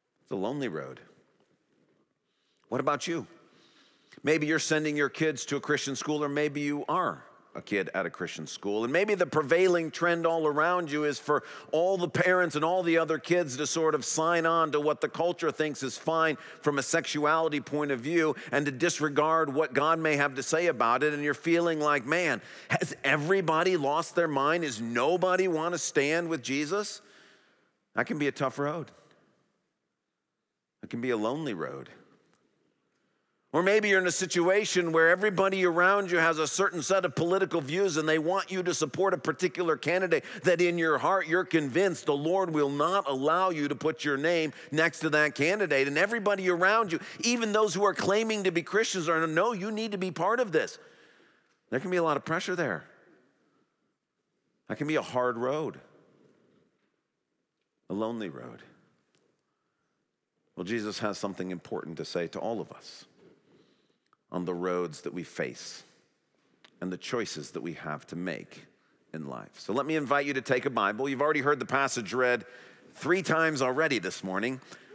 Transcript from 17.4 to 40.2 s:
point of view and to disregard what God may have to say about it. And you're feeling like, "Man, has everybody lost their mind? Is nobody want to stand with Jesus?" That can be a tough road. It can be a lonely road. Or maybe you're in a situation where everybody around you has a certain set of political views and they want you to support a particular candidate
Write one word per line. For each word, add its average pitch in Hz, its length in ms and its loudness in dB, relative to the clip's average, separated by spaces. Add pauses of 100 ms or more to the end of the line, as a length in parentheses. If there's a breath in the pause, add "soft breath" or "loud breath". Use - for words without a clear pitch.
point 143 300 -4
of 127 100 0
view 156 340 2 (180 loud breath)
and 147 120 2
to 143 80 -2
disregard 151 800 2
what 143 220 0
God 156 240 2
may 156 180 2
have 143 200 0
to 131 60 -4
say 165 260 2
about 123 340 2
it. 151 100 2
And 147 100 -4
you're 147 120 0
feeling 170 440 2
like, 147 280 2
"Man, 156 340 0 (300 loud breath)
has - 340 -2
everybody 160 720 2
lost 151 380 -2
their 170 140 2
mind? 151 360 2
Is 117 160 -6
nobody 175 680 2
want 170 280 0
to 160 40 -4
stand 160 520 0
with 156 120 -4
Jesus?" 151 600 -4 (920 soft breath)
That 120 140 -2
can 147 120 -4
be 143 100 0
a 131 40 0
tough 135 260 -4
road. 147 320 -4 (1900)
It - 60 -18
can 117 140 -8
be 127 80 -2
a 117 80 2
lonely 127 340 -2
road. 69 380 -8 (1600)
Or 160 80 4
maybe 208 280 4
you're 190 100 6
in 185 60 0
a 175 40 2
situation 180 840 2
where 165 180 6
everybody 190 560 2
around 180 440 4
you 175 60 2
has 160 220 4
a 156 80 2
certain 180 340 0
set 185 240 2
of 151 100 -4
political 170 460 2
views 160 380 0
and 156 100 0
they 156 100 4
want 185 320 0
you 185 120 -2
to 175 100 0
support 180 400 0
a 175 60 0
particular 165 580 0
candidate 170 480 0 (200 loud breath)